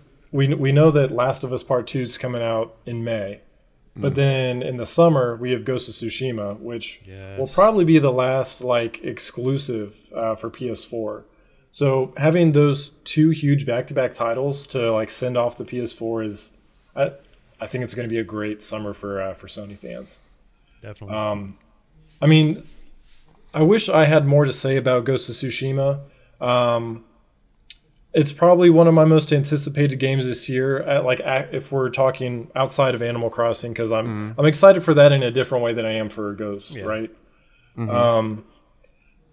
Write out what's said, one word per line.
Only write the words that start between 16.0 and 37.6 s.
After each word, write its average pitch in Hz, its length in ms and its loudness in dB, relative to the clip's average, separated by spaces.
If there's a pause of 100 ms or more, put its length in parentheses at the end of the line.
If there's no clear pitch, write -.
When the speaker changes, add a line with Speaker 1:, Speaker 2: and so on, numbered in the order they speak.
Speaker 1:
is, 104 300 -10 (440)
I, 139 180 -2 (460)
I - 60 -10
think 127 180 -6
it's 113 120 -10
gonna 117 120 -8
be 113 120 -4
a 113 40 -4
great 107 380 -8
summer 104 320 -10
for, 101 260 -8
uh, 95 140 -8
for 95 140 -20
Sony 101 320 -16
fans. 60 400 -16 (640)
Speaker 3:
Definitely. 107 340 -14
Speaker 1:
Um, 101 400 -6 (640)
I 143 60 4
mean, 156 340 4 (960)
I 151 80 2
wish 214 260 4
I 156 160 4
had 147 220 4
more 143 180 6
to 135 80 -2
say 135 220 -2
about 127 300 2
Ghost 127 240 -2
of 117 60 -10
Tsushima. 135 640 -4 (400)
Um, 120 640 0 (1080)
it's 151 200 2
probably 175 360 6
one 165 180 8
of 165 60 6
my 160 120 8
most 156 280 4
anticipated 143 640 0
games 131 280 0
this 123 240 -6
year, 135 340 -2
at, 143 220 0
like, 127 160 0
a-, 135 320 -2
if 135 180 -8
we're 131 180 0
talking 127 680 -2
outside 131 400 0
of 113 60 -6
Animal 117 280 -4
Crossing, 117 440 -2
'cause 113 180 -4
I'm, 113 160 -2
Speaker 2:
Mm-hmm. 107 340 -8
Speaker 1:
I'm 147 40 4
excited 175 380 8
for 165 100 2
that 143 200 10
in 135 100 2
a 120 80 -2
different 123 320 0
way 117 100 0
than 113 120 -4
I 110 80 -2
am 110 160 -4
for 104 240 -8
Ghost, 101 420 -10
Speaker 3:
Yeah. 107 80 -12
Speaker 1:
right? 110 280 -6 (680)